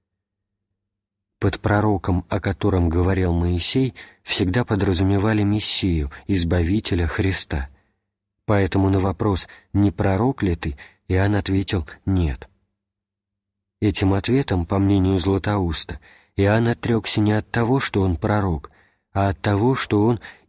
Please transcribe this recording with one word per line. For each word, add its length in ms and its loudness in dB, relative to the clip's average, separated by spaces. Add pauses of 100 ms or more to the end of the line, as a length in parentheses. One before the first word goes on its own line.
(1400)
Под 200 0
пророком, 720 0
о 100 -4
котором 480 0
говорил 460 0
Моисей, 600 0 (260)
всегда 420 0
подразумевали 800 0
Мессию, 720 0 (160)
Избавителя 800 0
Христа. 600 -4 (760)
Поэтому 460 2
на 80 2
вопрос: 500 -2 (240)
«Не 160 4
пророк 540 0
ли 120 0
ты?», 220 -6 (300)
Иоанн 280 2
ответил: 520 -2 (180)
«Нет». 420 -2 (1300)
Этим 320 2
ответом, 540 0
по 100 0
мнению 400 2
Златоуста, 840 -2 (360)
Иоанн 320 2
отрёкся 520 -2
не 140 2
от 160 -2
того, 300 0
что 220 -2
он 140 2
пророк, 560 -2 (400)
а 180 0
от 120 -6
того, 340 2
что 300 0
он 140 0 (300)